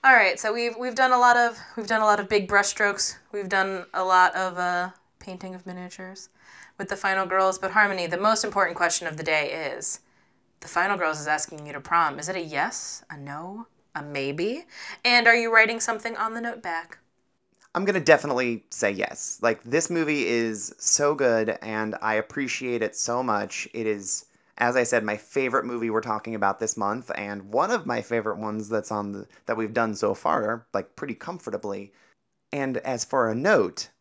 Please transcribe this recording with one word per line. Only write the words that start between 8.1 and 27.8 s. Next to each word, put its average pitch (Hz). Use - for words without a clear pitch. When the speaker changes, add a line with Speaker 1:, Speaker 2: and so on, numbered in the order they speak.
Speaker 1:
most 220
important 185
question 170
of 156
the 156
day 156
is, -
the -
final 190
girls 156
is 147
asking 151
you 147
to 143
prom. 156
Is 147
it 190
a 185
yes, 151
a 156
no, 160
a 151
maybe? 147
And 240
are 233
you 226
writing 226
something 226
on 220
the 233
note 233
back? 170
Speaker 2:
I'm 190
gonna 190
definitely 127
say 104
yes. -
Like, 113
this 151
movie 151
is 113
so 147
good, 113
and 107
I 110
appreciate 120
it 107
so 120
much. 104
It 113
is, 101
as 120
I 127
said, 117
my 107
favorite 131
movie 117
we're 110
talking 110
about 98
this 110
month, 107
and 101
one 156
of 220